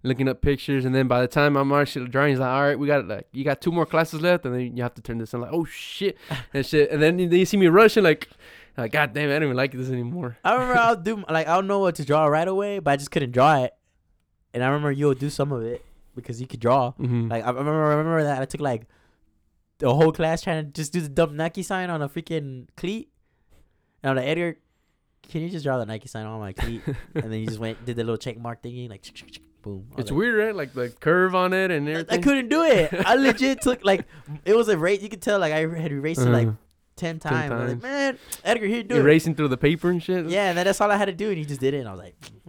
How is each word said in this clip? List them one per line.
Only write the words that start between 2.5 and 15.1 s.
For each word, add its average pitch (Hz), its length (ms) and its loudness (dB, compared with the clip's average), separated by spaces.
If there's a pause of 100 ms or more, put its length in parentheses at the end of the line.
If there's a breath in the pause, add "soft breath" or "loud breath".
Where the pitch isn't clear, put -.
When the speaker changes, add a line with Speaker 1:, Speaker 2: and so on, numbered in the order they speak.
Speaker 1:
"All 135 120 2
right, 143 160 2
we 143 80 -2
got, 143 200 2
like, 101 260 -8
you 135 120 -8
got 139 160 -2
two 175 120 -2
more 170 140 0
classes 160 340 -2
left, 175 260 2
and 123 80 -4
then 123 220 -6
you 123 60 -4
have 120 120 -6
to - 80 -20
turn 117 160 -8
this 113 160 -8
in." 120 60 -4
Like, 123 120 -8
"Oh 165 120 0
shit," - 520 -6 (180)
Speaker 2:
<laughs> 123 200 -12
Speaker 1:
and 139 100 0
shit, 151 260 4
and 151 120 2
then 170 160 4
you, 180 100 2
then 175 100 4
you 185 80 4
see 208 100 0
me 190 120 6
rushing, 214 360 8
like, 156 240 2 (480 loud breath)
like, 113 160 -6
"God 143 220 0
damn 147 160 -2
it, 143 60 2
I - 20 0
don't 156 60 0
even 131 120 0
like 131 160 0
this 127 180 -8
anymore." 123 540 -6
Speaker 2:
I 185 100 4
remember 254 240 0
I'll 233 180 4
do, 196 340 -6
like, 160 180 0
I 165 60 4
don't 190 120 2
know 202 120 0
what 185 180 2
to 147 80 -8
draw 151 220 4
right 156 220 2
away, 202 320 -2
but 147 100 0
I 139 60 4
just 139 140 -8
couldn't 139 220 -2
draw 135 300 6
it, 127 100 -2 (800)
and 120 100 -4
I 127 40 0
remember 147 260 0
you'll 139 220 2